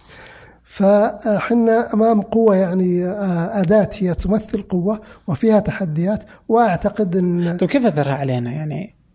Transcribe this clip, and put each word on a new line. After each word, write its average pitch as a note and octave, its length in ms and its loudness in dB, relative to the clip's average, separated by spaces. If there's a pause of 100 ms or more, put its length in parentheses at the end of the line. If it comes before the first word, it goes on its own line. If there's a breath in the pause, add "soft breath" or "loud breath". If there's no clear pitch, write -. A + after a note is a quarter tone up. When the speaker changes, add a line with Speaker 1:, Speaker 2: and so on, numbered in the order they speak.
(640 loud breath)
Speaker 1:
فإحنا A3+ 1300 2
أمام A3 280 2
قوة، A3 340 2
يعني، F3+ 500 0
آه، F#3+ 540 -2
أداة G3 320 2
هي F3+ 220 -2
تمثل G#3+ 480 -4
قوة G3 380 -4 (260 loud breath)
وفيها G#3+ 340 2
تحديات، F#3 640 -4 (240 loud breath)
وأعتقد G3+ 680 0
أن F3 400 0
Speaker 2:
طيب، F3+ 120 0
كيف C4 180 0
أثرها C#3+ 280 0
علينا؟ B2+ 380 -4
يعني، D#3 420 -8 (200)